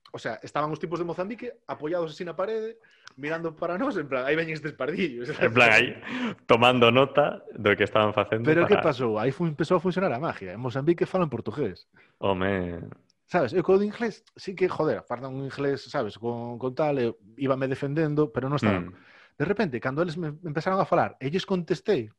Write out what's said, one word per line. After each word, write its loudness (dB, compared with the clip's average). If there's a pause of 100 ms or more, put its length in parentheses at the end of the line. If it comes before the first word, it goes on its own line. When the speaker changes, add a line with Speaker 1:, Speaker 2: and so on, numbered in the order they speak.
(100)
Speaker 1:
o -12
sea, -8
estaban -4
os -8
tipos -6
de -4
Mozambique -8
apoiados -4
así -12
na -10
parede, -6 (320)
mirando -6
para -4
nós, -4
en -6
plan, -2
"Aí 2
veñen -2
estes -8
pardillos", -4
Speaker 2:
En 2
plan, 8
Speaker 1:
sabes? 6
Speaker 2:
aí, -6 (160)
tomando 8
nota 2
do 2
que 4
estaban 4
facendo 0
Speaker 1:
Pero 4
que 6
Speaker 2:
para 2
Speaker 1:
pasou? 0
Aí 2
fu-, -4
empezou 0
a -2
funcionar 0
a -2
magia. -6
En -10
Mozambique 0
falan 0
portugués. -6 (320)
Speaker 2:
Home. -2 (480)
Speaker 1:
Sabes? 0
Eu 2
co 4
de 2
inglés -8
sí -12
que, 2
joder, -2
falan -8
un -8
inglés, -4
sabes, -6
con, -6
con -6
tal, 0
eu 0 (240)
íbame 0
defendendo, 0
pero -2
non 0
estaban. 2
Speaker 2:
Mm. -20 (400)
Speaker 1:
De 0
repente, -2
cando -2
eles -2
me -6
empezaron -2
a 2
falar, 2
e -4
lles -2
contestei. 0